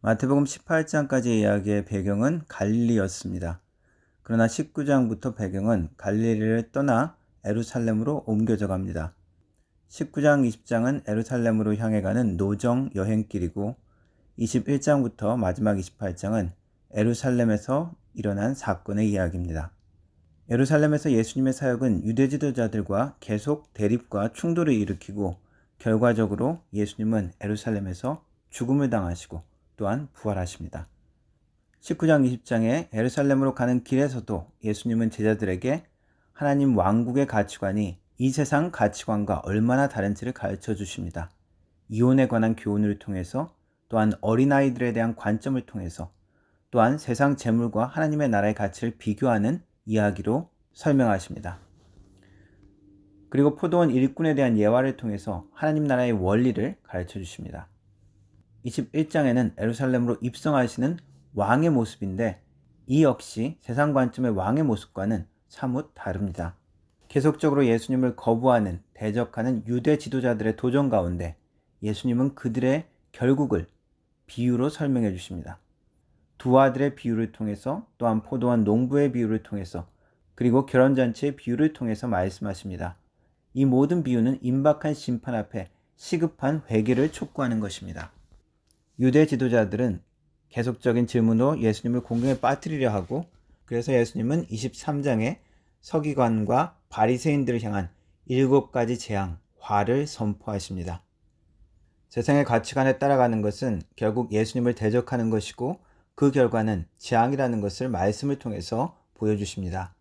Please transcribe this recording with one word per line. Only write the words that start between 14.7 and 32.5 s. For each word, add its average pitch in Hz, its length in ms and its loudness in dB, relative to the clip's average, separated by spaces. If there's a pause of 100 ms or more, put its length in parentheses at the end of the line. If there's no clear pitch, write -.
장부터 123 560 0
마지막 104 400 0
이십팔 90 380 -8
장은 98 360 -4 (420)
에루살렘에서 120 1000 0 (220)
일어난 104 400 -2
사건의 104 560 -2
이야기입니다. 87 600 -4 (800)
에루살렘에서 147 600 2
예수님의 131 420 2
사역은 123 520 0
유대 117 220 2
지도자들과 120 920 -2
계속 139 560 -4
대립과 107 580 -2
충돌을 170 400 0
일으키고, 98 640 -4 (400)
결과적으로 113 880 0 (100)
예수님은 104 680 -2
에루살렘에서 104 840 -6 (240)
죽음을 135 400 0
당하시고 87 540 -4 (340)
또한 113 360 -2
부활하십니다. 87 720 -6 (960)
십구 160 260 -2
장, 147 180 6
이십 123 200 -2
장의 113 460 0